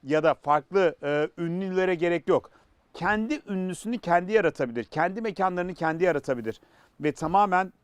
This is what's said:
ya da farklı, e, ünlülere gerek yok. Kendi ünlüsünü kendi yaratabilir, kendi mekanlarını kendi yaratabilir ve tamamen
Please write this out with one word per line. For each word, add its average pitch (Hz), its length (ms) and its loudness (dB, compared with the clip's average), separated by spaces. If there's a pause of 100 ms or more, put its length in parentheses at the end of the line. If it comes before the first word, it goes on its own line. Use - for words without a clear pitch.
ya 151 200 0
da 156 120 4
farklı, 151 680 2
e, 147 260 0 (100)
ünlülere 185 560 -2
gerek 170 340 0
yok. 160 220 2 (440)
Kendi 214 540 -2
ünlüsünü 196 500 -6
kendi 175 340 0
yaratabilir, 139 520 0
kendi 180 360 -2
mekanlarını 185 540 -2
kendi 165 300 0
yaratabilir 127 560 -2 (400)
ve 147 120 0
tamamen 185 600 0 (120)